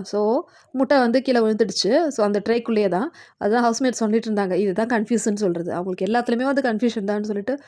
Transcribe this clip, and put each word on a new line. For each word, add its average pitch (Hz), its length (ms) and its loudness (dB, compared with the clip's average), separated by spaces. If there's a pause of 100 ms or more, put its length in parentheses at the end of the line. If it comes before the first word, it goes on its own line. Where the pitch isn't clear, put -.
So, 202 160 -4 (560)
முட்டை 269 240 2
வந்து 247 240 4
கீழே 247 180 2
விழுந்துடுச்சு. 220 520 2 (160)
So, 262 160 -4
அந்த 208 160 0
ட்ரேக்குள்ளேயே 220 480 0
தான். 185 180 0 (340)
அதான் 233 240 2
ஹவுஸ்மேட்ஸ் 233 380 0
சொல்லிட்டு 220 260 0
இருந்தாங்க, 202 280 0
"இதுதான் 208 340 0
கன்ஃப்யூஷன் 220 480 0
சொல்றது." 175 340 -2
அவங்களுக்கு 185 340 -4
எல்லாத்துலயுமே 240 400 0
வந்து 277 160 0
கன்ஃப்யூஷன் 220 460 -2
தான்னு 208 220 -4
சொல்லிட்டு 208 240 -4 (140)